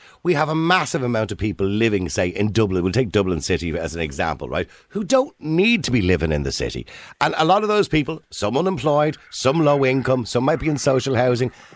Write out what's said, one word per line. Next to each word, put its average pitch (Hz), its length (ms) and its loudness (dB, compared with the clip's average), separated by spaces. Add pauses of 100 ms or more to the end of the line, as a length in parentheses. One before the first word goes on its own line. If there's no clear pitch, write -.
(220)
We 175 120 0
have 151 140 0
a 156 60 -2
massive 160 480 0
amount 113 300 0
of 95 60 -10
people 98 280 -2
living, 104 420 0
say, 90 200 -2
in 104 240 -2
Dublin. 92 300 0
We'll 92 100 0
take 113 200 0
Dublin 92 300 0
City 85 360 -2
as 82 160 -6
an 82 60 -6
example, 73 480 -4
right? 80 200 -4 (220)
Who 208 140 -6
don't 262 360 0
need 175 440 0
to - 60 -4
be 120 120 2
living 85 300 2
in 73 120 0
the 67 80 -4
city. 60 340 -6 (340)
And 151 160 2
a 160 80 2
lot 190 180 4
of 208 60 -2
those 208 200 2
people, 156 420 -2
some 107 260 -2
unemployed, 151 600 0 (140)
some 151 320 0
low 143 220 4
income, 131 420 2
some 123 180 0
might 151 160 2
be 147 80 -4
in 147 100 0
social 131 360 0
housing. 123 380 2 (240)